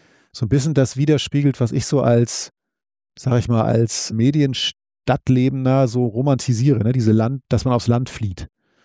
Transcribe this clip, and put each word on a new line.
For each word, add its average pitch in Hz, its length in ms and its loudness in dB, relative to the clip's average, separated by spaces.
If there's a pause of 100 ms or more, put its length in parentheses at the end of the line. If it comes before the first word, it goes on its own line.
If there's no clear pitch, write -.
(340)
so - 120 -4
ein 104 40 -6
bisschen 139 240 0
das 135 240 0
widerspiegelt, 143 640 0
was 117 100 0
ich 120 140 -2
so 135 160 0
als, 120 480 0 (680)
sag 123 220 0
ich - 80 -2
mal, 117 160 0
als 117 500 -2
Medienstadtlebender 131 1700 0
so 123 180 -2
romantisiere, 123 760 0
ne? 113 80 2
Diese 117 220 2
Land-, 117 360 0
dass 120 160 0
man 127 80 0
aufs 120 140 0
Land 120 220 0
flieht. 92 380 -8 (380)